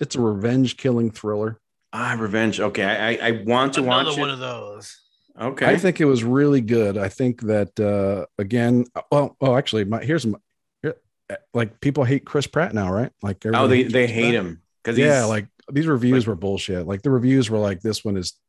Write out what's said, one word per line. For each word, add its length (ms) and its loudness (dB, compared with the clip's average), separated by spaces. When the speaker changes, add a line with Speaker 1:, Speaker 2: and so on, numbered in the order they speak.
Speaker 1:
it's 140 -6
a 60 0
revenge 560 2
killing 320 0
thriller. 500 -6
Speaker 2:
Ah, 260 -4
revenge. 400 0
Okay, 240 -2
I, 300 0
I, 160 -2
I 140 -2
want 300 0
to 80 0
Speaker 3:
Another 280 0
Speaker 2:
watch 80 -4
Speaker 3:
one 120 -2
Speaker 2:
it. 40 -6
Speaker 3:
of 60 -10
those. 580 -12
Speaker 2:
Okay. 260 -2
Speaker 1:
I 120 6
think 220 0
it 60 4
was 180 4
really 380 4
good. 360 0
I 120 -2
think 340 -2
that, 360 -2
uh, 480 0
again, 480 2
well, 300 0
oh, 140 2
actually, 300 0
my, 180 -4
here's 240 -2
my, 100 -4
here, 120 -6
uh, 80 -10
like, 280 -2
people 220 0
hate 220 0
Chris 220 -2
Pratt 260 -2
now, 200 -2
right? 180 -2
Like, 220 -6
Speaker 2:
Oh, 40 -2
Speaker 1:
everyone 200 2
Speaker 2:
they, 80 6
Speaker 1:
hates 160 2
Speaker 2:
they 140 4
Speaker 1:
Chris 40 -2
Speaker 2:
hate 220 2
Speaker 1:
Pratt. 120 0
Speaker 2:
him 160 -12
'cause 140 -2
Speaker 1:
Yeah, 240 4
Speaker 2:
he's 80 2
Speaker 1:
like, 180 -2
these 160 0
reviews 400 2
Speaker 2:
like 0 -
Speaker 1:
were 80 -2
bullshit. 500 -4
Like, 160 -6
the 100 0
reviews 380 2
were 100 0
like, 220 -2
"This 240 -4
one 120 -2
is, 160 -8